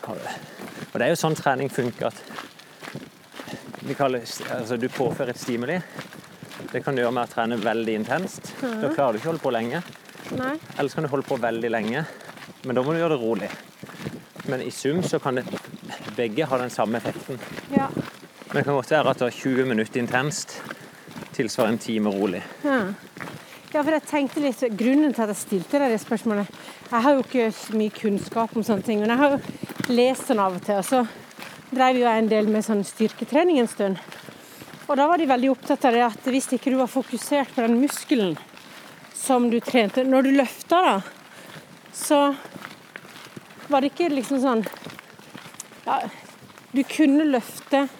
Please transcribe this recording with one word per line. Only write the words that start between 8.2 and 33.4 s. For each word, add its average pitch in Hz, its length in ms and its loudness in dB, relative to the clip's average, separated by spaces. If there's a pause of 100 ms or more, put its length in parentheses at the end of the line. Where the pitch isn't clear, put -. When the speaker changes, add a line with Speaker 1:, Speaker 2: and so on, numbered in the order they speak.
Speaker 2:
Mhm. 226 220 -4
Speaker 1:
Da 285 100 0
klarer 131 220 2
du 107 60 -4
ikke 156 80 -4
å 165 40 -2
holde 151 120 -6
på 127 100 2
lenge. 120 260 -2 (560)
Speaker 2:
Nei. 254 160 -2 (240)
Speaker 1:
Ellers 139 180 -2
kan 156 80 -2
du 147 80 -4
holde 135 160 -2
på 135 140 -2
veldig 113 300 0
lenge, 113 320 -2 (600)
men 127 140 -4
da 127 80 2
må 156 80 0
du 165 80 0
gjøre 156 160 2
det 120 60 -2
rolig. 110 260 0 (1000)
Men 131 160 -2
i 127 80 -4
sum 160 320 0
så 156 160 0
kan 127 160 0
det, 127 80 -2 (720)
begge 120 320 0
ha 131 120 0
den 123 120 -2
samme 113 300 -2
effekten. 120 380 -8 (340)
Speaker 2:
Ja. 269 140 4 (600)
Speaker 1:
Men 143 120 0
det 139 80 2
kan 143 100 2
godt 123 140 -2
være 135 200 4
at 127 80 -2
du 127 60 2
har 117 100 -2
tjue 131 320 2
minutter 110 320 0
intenst, 127 580 -2 (800)
tilsvarer 110 380 0
en 110 80 -2
time 107 300 0
rolig. 98 320 -2 (200)
Speaker 2:
Ja. 269 180 2 (920)
Ja, 302 120 0
for 302 120 2
jeg 294 80 0
tenkte 285 400 0
litt, 262 160 0 (160)
grunnen 269 400 4
til 233 80 2
at 208 80 0
jeg - 80 -4
stilte 196 400 -2
deg 262 140 4
det 214 100 0
spørsmålet, 208 440 0 (440)
jeg 233 140 2
har 285 100 8
jo 262 80 2
ikke 240 220 2 (100)
så - 240 -8
mye 214 160 0
kunnskap 220 640 -2
om 208 80 0
sånne 202 160 2
ting, 214 160 0
men 220 140 2
jeg 247 80 2
har 285 160 6
jo - 580 -6
lest 254 320 4
sånn 220 160 2
av 185 140 0
og - 80 -8
til, 202 160 2
og - 60 -4
så 254 180 4 (680)
drev 254 300 6
jo - 20 4
jeg 226 160 4
en 226 80 4
del 214 240 4
med 214 160 2
sånn 208 160 2
styrketrening 262 800 2